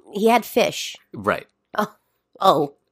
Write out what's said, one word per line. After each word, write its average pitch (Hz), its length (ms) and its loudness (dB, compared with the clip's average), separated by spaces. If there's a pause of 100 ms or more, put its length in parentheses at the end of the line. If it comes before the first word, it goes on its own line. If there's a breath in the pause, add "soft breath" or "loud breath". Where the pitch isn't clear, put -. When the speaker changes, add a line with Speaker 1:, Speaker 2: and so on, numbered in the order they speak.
(140)
Speaker 1:
he 214 160 2
had 226 160 2
fish. - 500 -2 (180)
Speaker 2:
Right. 95 340 -2 (300)
Speaker 1:
Oh. 214 160 -4 (460)
Oh, 165 360 2 (160)